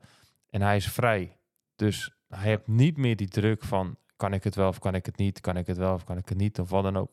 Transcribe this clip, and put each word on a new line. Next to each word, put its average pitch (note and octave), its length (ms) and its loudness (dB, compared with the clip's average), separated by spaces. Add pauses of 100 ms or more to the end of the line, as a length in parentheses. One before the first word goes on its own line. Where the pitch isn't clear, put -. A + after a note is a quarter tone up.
(500)
en G2 120 -2
hij G2+ 140 4
is F#2+ 160 0
vrij. G#2 460 0 (380)
Dus - 360 -2 (160)
hij G2 220 -4
heeft G#2+ 180 0
niet C3+ 300 4
meer B2 180 2
die G2+ 120 -4
druk G#2 360 0
van, F#2+ 340 -2 (180)
kan G2 180 -2
ik F#2+ 100 -2
het G2+ 120 -2
wel G2 120 4
of F#2 120 -2
kan F#2 160 -2
ik F2+ 100 -2
het - 120 -10
niet, G2 240 -2
kan F2+ 160 -2
ik F2 100 -4
het F2+ 100 -2
wel F#2 160 0
of F2+ 100 -6
kan F2+ 140 -8
ik F#2 120 -8
het F#2 80 -2
niet, G#2 220 0
of F#2+ 100 -2
wat G2 140 2
dan G2 140 0
ook. F#2+ 160 -4